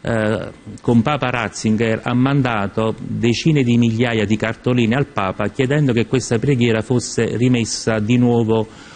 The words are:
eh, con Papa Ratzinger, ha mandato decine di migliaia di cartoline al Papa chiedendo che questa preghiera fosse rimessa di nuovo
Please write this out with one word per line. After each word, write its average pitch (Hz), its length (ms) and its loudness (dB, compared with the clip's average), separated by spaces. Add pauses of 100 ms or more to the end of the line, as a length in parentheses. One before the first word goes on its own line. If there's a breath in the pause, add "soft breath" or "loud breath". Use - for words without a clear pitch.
eh, 110 500 -2 (300)
con 117 220 4
Papa 127 280 -2
Ratzinger, 113 720 -2
ha 120 100 -2
mandato 117 840 0
decine 120 680 0
di 120 120 2
migliaia 117 480 2
di 104 120 0
cartoline 113 580 0
al 143 120 0
Papa 101 420 -4
chiedendo 135 440 0
che 110 140 0
questa 123 320 -2
preghiera 120 420 2
fosse 117 560 -2
rimessa 117 640 0
di 110 180 2
nuovo 117 500 2 (300 loud breath)